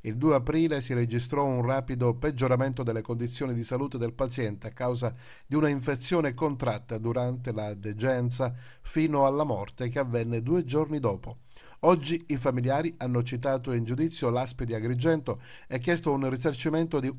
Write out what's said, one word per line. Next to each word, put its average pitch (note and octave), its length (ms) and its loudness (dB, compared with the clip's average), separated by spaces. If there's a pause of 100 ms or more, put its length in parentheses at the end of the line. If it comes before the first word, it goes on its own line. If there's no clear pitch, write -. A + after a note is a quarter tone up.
Il A2+ 160 -4
due D3 180 4
aprile D3 460 2
si B2 140 -4
registrò A#2+ 500 2
un B2+ 180 2
rapido B2 520 2
peggioramento C3 680 2
delle A2 200 -2
condizioni A#2+ 520 -4
di A#2 80 -2
salute B2+ 360 -4
del A#2 160 -2
paziente A#2+ 540 -4
a - 40 -10
causa B2 420 -2 (320)
di C3+ 80 -4
una D3+ 140 4
infezione C#3 680 0
contratta B2 640 -2
durante B2 540 -2
la G#2+ 220 -4
degenza B2 760 0 (280)
fino D3+ 460 2
alla C#3+ 180 2
morte A#2+ 440 -4
che C3+ 120 -2
avvenne A#2 420 0
due D#3 220 2
giorni D3+ 340 0
dopo. A2+ 420 -2 (440)
Oggi E3 440 4
i D3 80 0
familiari C3 600 0
hanno B2 260 0
citato C3 480 -2
in A#2 120 0
giudizio C3 460 0
l'asp B2 320 -2
di A2+ 100 -4
Agrigento B2 680 0 (240)
e B2+ 140 -4
chiesto E3+ 320 2
un C3+ 180 2
risarcimento D#3 720 0
di C3 180 -2